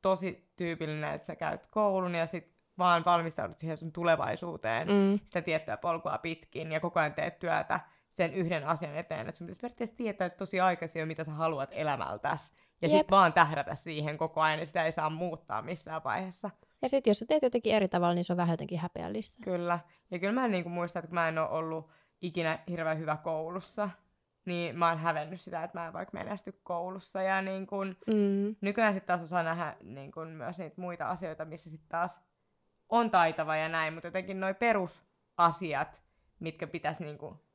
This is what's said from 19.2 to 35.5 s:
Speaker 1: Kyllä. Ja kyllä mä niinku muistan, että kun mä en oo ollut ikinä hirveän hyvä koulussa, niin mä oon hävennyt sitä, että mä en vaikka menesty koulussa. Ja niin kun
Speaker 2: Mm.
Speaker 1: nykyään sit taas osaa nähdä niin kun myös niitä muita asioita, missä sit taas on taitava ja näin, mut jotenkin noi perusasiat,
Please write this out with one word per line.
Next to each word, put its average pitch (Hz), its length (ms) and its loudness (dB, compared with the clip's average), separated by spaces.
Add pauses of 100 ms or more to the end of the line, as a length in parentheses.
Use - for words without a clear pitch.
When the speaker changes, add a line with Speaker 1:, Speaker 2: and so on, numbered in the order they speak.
Speaker 1:
Kyllä. 175 360 0 (320)
Ja 175 80 -4
kyllä 196 220 0
mä 254 60 2
niinku 180 220 0
muistan, 175 300 -4
että 160 80 -10
kun 170 80 -8
mä 165 140 2
en 160 80 -2
oo 160 140 0
ollut 160 380 -4 (320)
ikinä 160 380 -2 (100)
hirveän 160 300 -2
hyvä 151 180 -2
koulussa, 170 720 -4 (560)
niin 175 340 -2
mä 170 100 6
oon 165 80 0
hävennyt 160 440 -2
sitä, 170 220 -8
että 170 160 -8
mä 170 80 -6
en 160 60 -12
vaikka 180 240 -8
menesty 208 460 -10
koulussa. 185 580 -6
Ja 190 200 2
niin 190 260 -4
kun 196 200 -4 (200)
Speaker 2:
Mm. 208 540 2
Speaker 1:
nykyään 202 320 2
sit 190 120 -6
taas 180 160 0
osaa 170 220 -2
nähdä 165 400 -4
niin 135 280 -14
kun 160 160 -10
myös 160 300 -10
niitä 175 240 -12
muita 175 280 -6
asioita, 160 360 -6
missä 151 240 -16
sit 156 200 -16
taas 170 300 -2 (720)
on 226 220 4
taitava 160 440 4
ja 156 140 0
näin, 160 240 0
mut 170 100 -12
jotenkin 190 360 -6
noi 190 140 0
perusasiat, 175 1500 0 (380)